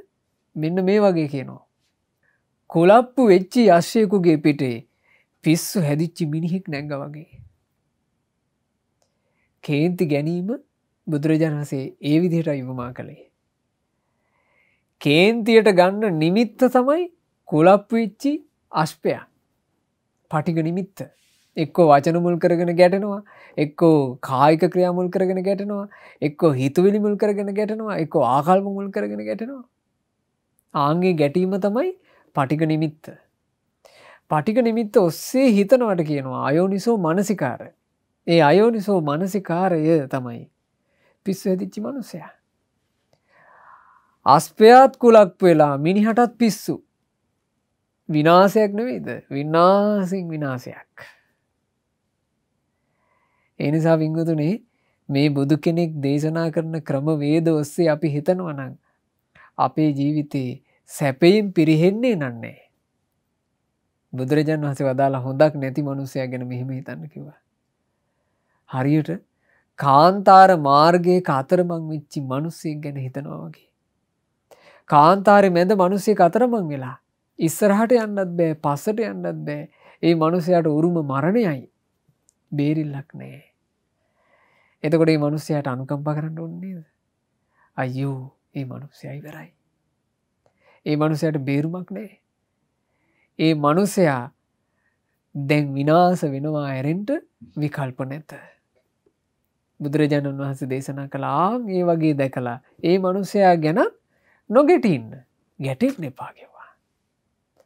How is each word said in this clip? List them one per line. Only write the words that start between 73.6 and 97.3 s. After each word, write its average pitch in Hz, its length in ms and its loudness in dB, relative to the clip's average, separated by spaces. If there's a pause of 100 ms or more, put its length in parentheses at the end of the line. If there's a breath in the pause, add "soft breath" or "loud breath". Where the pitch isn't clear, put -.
කාන්තාරේ 196 600 6
මැද 180 260 2
මනුස්සයෙක් 190 440 0
අතරමං 214 480 2
වෙලා 131 300 -10 (420)
ඉස්සරහට 208 520 0
යන්නත් 202 460 -2
බෑ, 165 180 0
පස්සට 156 440 -4
යන්නත් 175 460 -8
බෑ. 147 240 -10 (340 soft breath)
ඒ 170 120 4
මනුස්සයාට 165 520 2
උරුම 160 340 2
මරණයයි. 147 680 -2 (800)
බේරිල්ලක් 147 640 -4
නෑ. 131 280 -20 (1400)
එතකොට 160 240 2
මේ 160 100 4
මනුස්සයාට 147 500 -4
අනුකම්පා 143 480 -6
කරන්න 160 240 -10
ඕනේ 175 340 -14
නේද? 165 120 -18 (920)
අයියෝ, 131 580 -8 (140)
මේ 139 160 -10
මනුස්සයා 135 480 -16
ඉවරයි. 156 360 -18 (1400)
ඒ 151 100 -2
මනුස්සයාට 151 440 -2
බේරුමක් 147 520 -4
නෑ. 202 200 -14 (1300)
ඒ 160 140 2
මනුස්සයා 151 720 0 (1120)
දැන් 143 380 -2
විනාශ 170 580 2
වෙනවා 143 360 -6
ඇරෙන්න 143 380 -6 (500)